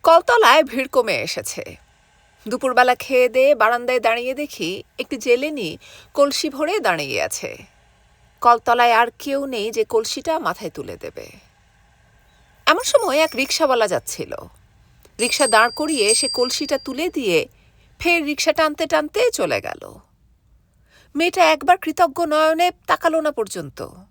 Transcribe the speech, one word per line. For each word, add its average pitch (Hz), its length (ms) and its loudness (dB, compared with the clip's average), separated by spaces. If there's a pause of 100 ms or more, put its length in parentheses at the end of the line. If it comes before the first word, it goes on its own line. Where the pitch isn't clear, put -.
কলতলায় 330 600 6
ভিড় 254 240 -4
কমে 208 340 0
এসেছে। - 540 -10 (720)
দুপুরবেলা 247 480 2
খেয়ে 254 340 2
দেয়ে 262 260 4
বারান্দায় 240 440 0
দাঁড়িয়ে 240 340 0
দেখি 202 500 -8 (160)
একটি 262 180 -8
জেলেনি 247 600 -2 (360)
কলসি 285 360 0
ভরে 302 300 -2
দাঁড়িয়ে 151 420 -2
আছে। - 360 -8 (840)
কলতলায় 240 520 4
আর 233 140 4 (120)
কেউ 277 260 -4
নেই 226 260 -6
যে 220 120 -2
কলসিটা 226 560 -2
মাথায় 180 320 -6
তুলে 117 260 -12
দেবে। - 320 -14 (1400)
এমন 359 180 4
সময় 392 360 2
এক 320 160 2
রিকশাওয়ালা 262 520 0
যাচ্ছিল। - 480 -6 (840)
রিকশা 247 280 0
দাঁড় 233 220 4
করিয়ে 240 460 0
সে 269 120 -2
কলসিটা 254 500 -2
তুলে 277 320 -6
দিয়ে 190 380 0 (520)
ফের 339 260 0
রিকশা 294 280 -2
টানতে 311 320 -2
টানতে 320 460 0
চলে 135 300 -2
গেল। 50 320 -12 (1200)
মেয়েটা 330 360 2
একবার 311 260 4
কৃতজ্ঞ 330 480 -2
নয়নে 320 460 2 (160)
তাকালো 320 340 0
না 302 100 -2
পর্যন্ত। 170 560 -8 (240)